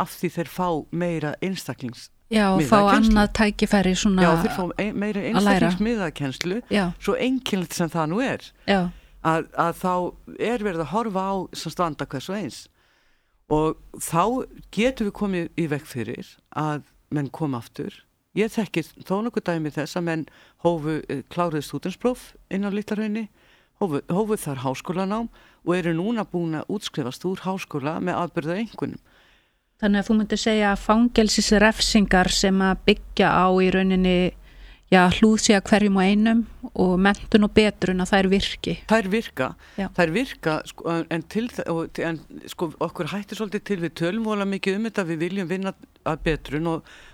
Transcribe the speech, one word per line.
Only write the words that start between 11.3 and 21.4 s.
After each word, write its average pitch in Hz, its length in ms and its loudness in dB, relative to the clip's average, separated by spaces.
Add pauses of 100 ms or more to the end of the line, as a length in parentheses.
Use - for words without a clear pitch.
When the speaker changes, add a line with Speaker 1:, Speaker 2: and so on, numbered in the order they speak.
Speaker 1:
sem - 200 -10
sagt 180 120 -4
vanda 147 240 -4
hvers 135 240 -8
og 202 80 -6
eins. 143 220 -10 (920)
Og 156 480 -2
þá 170 240 0 (480)
getum 226 380 0
við - 100 -8
komið 185 300 -2 (100)
í 165 80 0
veg 143 200 -4
fyrir 120 440 -8 (240)
að 147 320 -4 (240)
menn 143 160 -2
koma 135 320 -6
aftur. - 320 -10 (440)
Ég 208 120 0
þekki 170 380 -4 (180)
þó 190 220 -4
nokkuð 226 240 -4
dæmi 160 260 -4
þess 156 240 -6
að 170 80 -4
menn 160 140 -2 (420)
hófu, 156 380 0 (100)
eh, 135 160 -6
kláruðu 165 400 -2